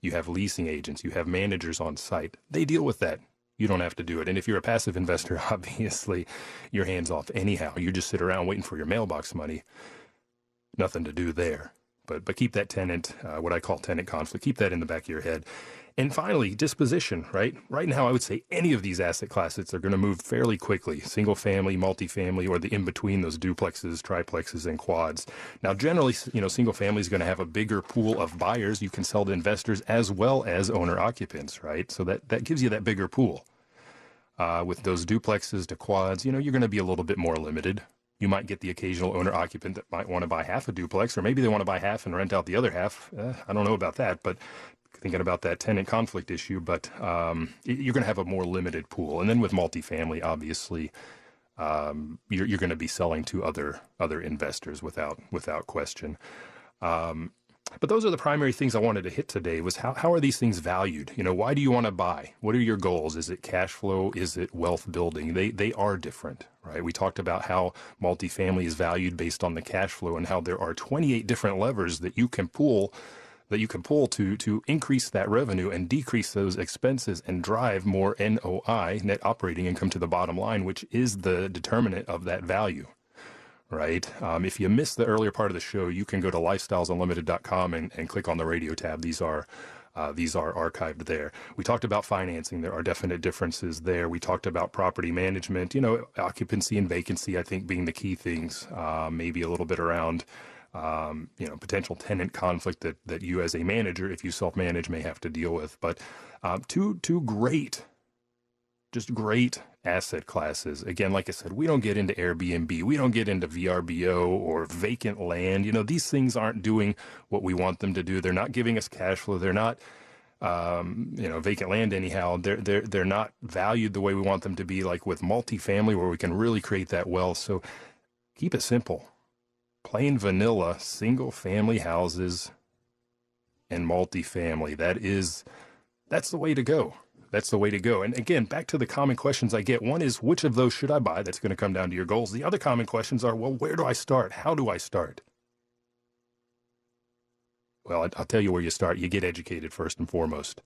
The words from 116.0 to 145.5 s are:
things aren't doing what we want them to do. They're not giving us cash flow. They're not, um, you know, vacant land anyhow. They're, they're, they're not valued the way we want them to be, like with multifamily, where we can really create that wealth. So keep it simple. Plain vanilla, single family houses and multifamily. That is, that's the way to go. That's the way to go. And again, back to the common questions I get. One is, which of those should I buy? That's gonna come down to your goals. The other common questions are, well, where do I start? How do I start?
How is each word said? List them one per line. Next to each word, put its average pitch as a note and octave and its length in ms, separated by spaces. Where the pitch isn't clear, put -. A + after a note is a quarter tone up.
things C3 260
aren't A2 240
doing G#2 340
what G2+ 120
we F#2 120
want F2+ 240
them G2 160
to F#2 80
do. F#2+ 180
They're F#2 120
not G2 200
giving A#2 240
us G#2+ 120
cash F#2 320
flow. G2 180
They're F#2 160
not, A2 240
um, F2 720
you F#2+ 140
know, D#2+ 100
vacant F#2+ 300
land G#2+ 240
anyhow. F2+ 420
They're, F#2+ 220
they're, G2+ 240
they're G2 240
not G#2 340
valued G#2 540
the G2 80
way G2 100
we G2 80
want G2 220
them F#2+ 140
to F#2 100
be, F#2+ 180
like F2+ 220
with F2+ 160
multifamily, G#2 720
where F2+ 120
we E2+ 100
can F2 160
really A2 260
create F#2+ 300
that F2 180
wealth. F2+ 300
So F#2+ 240
keep F3 180
it - 80
simple. A2+ 460
Plain C3+ 360
vanilla, G2 600
single B2+ 520
family G#2+ 480
houses F2 720
and F2 180
multifamily. E2+ 880
That F2 220
is, F#2+ 440
that's E3 200
the F3 60
way D#3 160
to C#3 100
go. C#3 300
That's G#2+ 180
the A2+ 80
way G#2 120
to G2+ 80
go. G2 240
And A2 160
again, B2+ 240
back D3+ 240
to - 100
the B2 100
common C#3 280
questions B2 400
I A2 80
get. A#2+ 200
One C#3+ 200
is, C3+ 180
which D3 220
of C3 140
those B2 160
should C#3 180
I D3 80
buy? G2 240
That's F#2+ 160
gonna F#2+ 160
come G2 180
down F#2 180
to F2 40
your F#2 100
goals. G#2 280
The A#2 100
other F3+ 160
common A#2+ 280
questions A2+ 380
are, A2+ 120
well, A#2+ 160
where D3+ 240
do D#3+ 80
I B2+ 80
start? A#2+ 400
How - 240
do C3+ 120
I F2+ 100
start? D#2 420